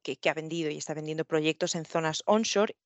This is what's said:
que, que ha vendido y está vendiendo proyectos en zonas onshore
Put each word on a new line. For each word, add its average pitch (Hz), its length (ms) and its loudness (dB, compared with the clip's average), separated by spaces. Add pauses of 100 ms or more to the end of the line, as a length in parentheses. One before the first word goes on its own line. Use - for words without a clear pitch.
que, 139 140 -6
que - 120 0
ha 151 40 4
vendido 160 360 -4
y 151 80 -4
está 147 160 -8
vendiendo 156 300 -4
proyectos 160 520 0
en 160 100 -4
zonas 160 400 -2
onshore 214 500 4 (100)